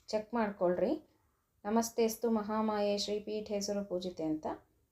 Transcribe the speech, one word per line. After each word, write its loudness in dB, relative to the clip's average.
ಚೆಕ್ -4
ಮಾಡ್ಕೊಳ್ರಿ. 2
ನಮಸ್ತೆಸ್ತು 2
ಮಹಾಮಾಯೆ 2
ಶ್ರೀ -2
ಪೀಠೇಶ್ವರ -4
ಪೂಜಿತೆ -4
ಅಂತ -2